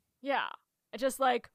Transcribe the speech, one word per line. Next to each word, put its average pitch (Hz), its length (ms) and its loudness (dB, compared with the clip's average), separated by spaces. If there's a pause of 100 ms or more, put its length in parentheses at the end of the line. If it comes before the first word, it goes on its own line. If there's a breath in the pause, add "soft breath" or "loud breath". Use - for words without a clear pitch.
(200)
Yeah. 262 280 -2 (500)
Just 262 220 -2
like, 247 340 2